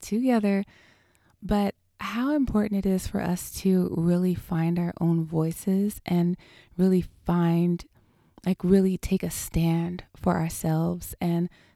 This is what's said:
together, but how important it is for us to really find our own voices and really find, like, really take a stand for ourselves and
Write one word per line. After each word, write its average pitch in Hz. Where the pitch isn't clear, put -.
together, 208
but 202
how 233
important 208
it 196
is 185
for 202
us 175
to 185
really 175
find 170
our 175
own 165
voices 170
and 175
really 185
find, 170
like, 185
really 190
take -
a 170
stand 165
for 175
ourselves 165
and 170